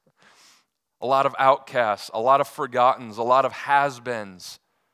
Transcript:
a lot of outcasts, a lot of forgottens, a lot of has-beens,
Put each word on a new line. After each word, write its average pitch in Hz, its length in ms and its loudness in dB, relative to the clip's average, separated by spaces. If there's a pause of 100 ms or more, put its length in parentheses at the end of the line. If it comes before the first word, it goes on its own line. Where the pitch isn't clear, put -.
(1000)
a - 60 -8
lot 135 180 2
of 135 140 -2
outcasts, 127 720 0
a 110 80 -6
lot 135 220 4
of 139 60 -4
forgottens, 123 680 -2
a 117 60 -4
lot 127 240 4
of 123 60 -4
has-beens, 120 1080 -4 (340)